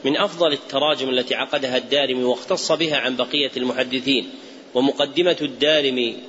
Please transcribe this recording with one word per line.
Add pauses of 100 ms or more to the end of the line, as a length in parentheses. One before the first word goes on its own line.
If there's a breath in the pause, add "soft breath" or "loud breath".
من
أفضل
التراجم
التي
عقدها
الدارمي
واختص
بها
عن
بقية
المحدثين، (440 loud breath)
ومقدمة
الدارمي (120)